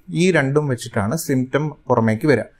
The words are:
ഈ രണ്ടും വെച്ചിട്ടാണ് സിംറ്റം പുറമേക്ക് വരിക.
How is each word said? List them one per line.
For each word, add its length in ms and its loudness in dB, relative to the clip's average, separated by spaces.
ഈ 220 2
രണ്ടും 360 0
വെച്ചിട്ടാണ് 500 -4
സിംറ്റം 540 -2
പുറമേക്ക് 400 2
വരിക. 180 2